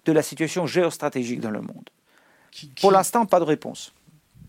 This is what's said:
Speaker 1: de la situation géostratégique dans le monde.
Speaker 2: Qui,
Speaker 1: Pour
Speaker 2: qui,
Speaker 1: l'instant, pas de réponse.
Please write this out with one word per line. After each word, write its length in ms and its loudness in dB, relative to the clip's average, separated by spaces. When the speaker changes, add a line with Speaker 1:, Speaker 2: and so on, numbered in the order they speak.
Speaker 1:
de 60 2
la 100 4
situation 460 -4
géostratégique 720 -2
dans 120 -6
le 100 -6
monde. 280 -14
Speaker 2:
Qui, 160 -20
Speaker 1:
Pour 220 2
Speaker 2:
qui, 60 6
Speaker 1:
l'instant, 300 2
pas 140 4
de 60 -2
réponse. 480 -4